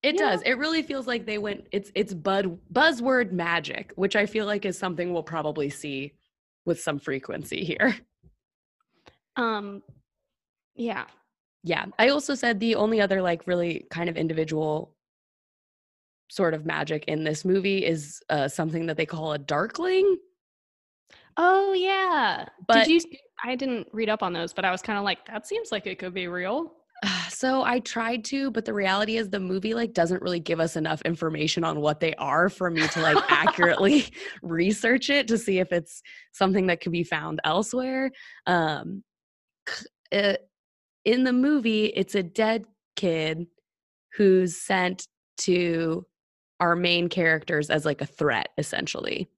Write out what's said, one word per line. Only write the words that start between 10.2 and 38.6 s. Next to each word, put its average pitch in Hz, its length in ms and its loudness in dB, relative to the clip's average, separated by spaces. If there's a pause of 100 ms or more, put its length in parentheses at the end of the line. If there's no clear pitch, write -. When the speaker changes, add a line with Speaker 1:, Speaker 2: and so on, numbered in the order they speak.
Speaker 2:
yeah. 226 300 -6 (580)
Speaker 1:
Yeah. 165 220 -2 (120)
I 233 120 6
also 285 240 0
said 233 260 0
the 226 160 2
only 214 240 2
other, 190 220 2
like, 170 240 0
really 175 440 -2
kind 170 180 -4
of 165 80 -4
individual 156 760 -2 (1400)
sort 170 240 0
of 156 120 -8
magic 156 420 -4
in 156 160 -2
this 151 200 -4
movie 190 400 2
is, 151 440 -4
uh, 147 200 0
something 160 380 -4
that 156 100 -4
they 160 100 0
call 156 260 -6
a 151 60 -4
darkling. 339 800 0 (1160)
Speaker 2:
Oh, 381 360 4
yeah. 370 720 0 (200)
Speaker 1:
But 226 200 8
Speaker 2:
Did - 20 0
you, 330 120 6 (420)
I 247 140 -4
didn't 247 360 -4
read 214 160 -2
up 214 140 0
on 180 100 -2
those, 170 200 -4
but 190 120 -4
I 185 80 4
was 185 100 -4
kinda 208 200 -4
like, 196 240 -4
"That 220 200 -12
seems 453 260 -6
like 202 140 -6
it 185 120 -8
could 185 160 -10
be 180 140 -6
real." 190 460 -4 (280)
Speaker 1:
<sighs> 190 120 -2 (160)
So 262 320 0
I 247 160 2
tried 226 480 -4
to, 269 240 -2
but 220 140 -4
the 220 100 -4
reality 202 420 0
is 214 140 -2
the 202 80 -4
movie, 190 340 -2
like, 233 200 -2
doesn't 175 300 2
really 175 180 -2
give 165 180 -2
us 165 160 0
enough 156 280 -2
information 160 600 -2
on 156 180 -2
what 151 200 0
they 160 160 0
are 151 320 2
for 185 200 -2
me 160 200 0
to, 165 120 -2
like, 156 180 4
Speaker 2:
<laughs> - 120 2
Speaker 1:
accurately 185 760 6 (180)
<laughs> - 180 -14
research 208 680 2
it 277 200 2
to 226 100 2
see 190 220 0
if 175 100 0
it's - 320 -4 (300)
something 190 340 2
that 175 140 2
could 180 100 -4
be 170 140 0
found 156 400 -4
elsewhere. 254 640 0 (360)
Um, 170 580 0 (640)